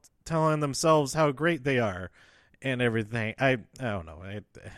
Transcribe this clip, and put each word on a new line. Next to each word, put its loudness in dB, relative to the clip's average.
telling 2
themselves 2
how 2
great 0
they 2
are -2
and -2
everything. 0
I, 4
I -10
don't -4
know. -16
It, -12